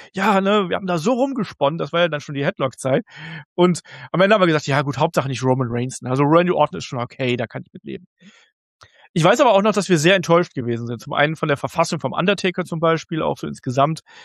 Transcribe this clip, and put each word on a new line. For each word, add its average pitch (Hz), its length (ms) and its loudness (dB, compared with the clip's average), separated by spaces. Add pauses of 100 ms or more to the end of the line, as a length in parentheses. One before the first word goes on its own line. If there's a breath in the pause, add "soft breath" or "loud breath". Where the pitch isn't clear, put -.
(140 loud breath)
ja, 196 280 2
ne, 196 280 2
wir 175 80 -2
haben 196 100 -6
da 180 100 0
so 180 160 0
rumgesponnen, 233 640 -2
das - 160 -8
war 170 60 0
ja 175 80 4
dann 147 140 -4
schon 156 120 -12
die 139 100 -4
Headlock-Zeit. 139 600 -2 (500 loud breath)
Und 175 280 2 (300 loud breath)
am 170 100 0
Ende 196 120 6
haben 208 80 4
wir 180 60 4
gesagt, 156 180 0
ja 143 160 2
gut, 139 160 -4
Hauptsache 151 300 0
nicht 123 160 -6
Roman 131 260 2
Reigns. 120 340 -6
Also 135 200 0
Randy 170 300 4
Orton 151 260 0
ist 143 60 -10
schon 131 140 -8
okay, 123 360 -4
da 123 100 -4
kann 135 180 -14
ich - 100 -20
mit - 100 -20
leben. 156 240 -14 (1080 soft breath)
Ich 156 100 0
weiß 208 180 6
aber 254 120 6
auch 196 80 6
noch, 208 120 2
dass 202 160 -2
wir 175 100 4
sehr 175 160 6
enttäuscht 170 400 2
gewesen 117 320 -6
sind. 120 140 -8
Zum - 120 -10
einen 151 220 2
von 156 140 -4
der 143 80 2
Verfassung 160 420 -2
vom 127 140 -4
Undertaker 185 500 -2
zum 165 160 -8
Beispiel, 165 420 -2
auch 143 160 -2
so - 80 -10
insgesamt 143 540 -2 (240 loud breath)